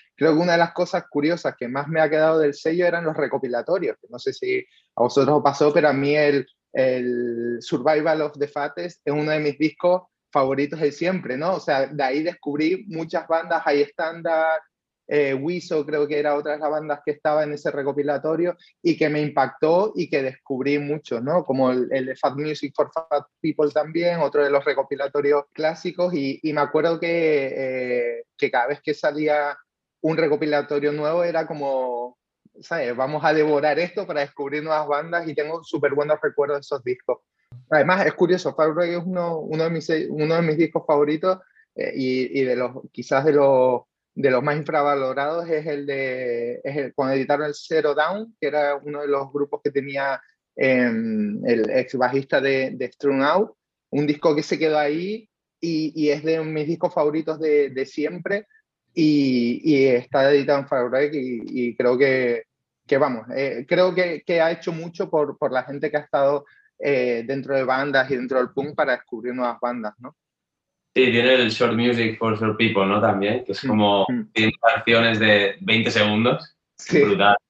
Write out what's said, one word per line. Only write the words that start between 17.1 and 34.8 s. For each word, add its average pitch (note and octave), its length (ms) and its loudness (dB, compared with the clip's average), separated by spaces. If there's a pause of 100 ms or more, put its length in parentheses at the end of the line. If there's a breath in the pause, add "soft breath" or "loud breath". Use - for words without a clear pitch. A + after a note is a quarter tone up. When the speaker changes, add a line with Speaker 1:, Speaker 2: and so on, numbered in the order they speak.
Speaker 1:
estaba D3+ 300 0
en D3 120 -4
ese D3 160 -4
recopilatorio D3 840 -2 (260 soft breath)
y D#3+ 140 2
que D#3 120 2
me D3+ 120 0
impactó D#3 760 2
y F3 120 -4
que C#3+ 140 0
descubrí C3 560 -4
mucho, D3 420 -6
¿no? D#3 220 0
Como C3 280 0
el, B2+ 200 0
el C3 160 -2
de C3 100 -8
Fat C3+ 180 -2
Music D3 400 -6
for D3 180 0
Fat D#3+ 320 -4 (160)
People D3+ 320 0
también, E3 480 -2
otro C#3+ 240 2
de C#3 60 2
los C#3 140 2
recopilatorios C#3+ 880 0
clásicos E3+ 600 -2
y, C#3 280 -4
y D#3 100 -2
me D3 80 0
acuerdo D#3 400 0
que, D#3+ 460 0 (100)
eh, B2 680 -4 (140)
que C3+ 120 0
cada B2 180 0
vez C#3+ 140 -6
que D3 120 -4
salía D3 600 -2 (460)
un D#3+ 140 0
recopilatorio D3 760 0
nuevo D#3 320 0
era D#3+ 220 -2
como, C3 720 -4 (440)
¿sabes? B2 360 -4
Vamos D3 280 -2
a D#3 100 4
devorar D3+ 460 4
esto F3+ 260 -4
para D#3 140 -4
descubrir C#3+ 420 -6
nuevas D#3 240 -2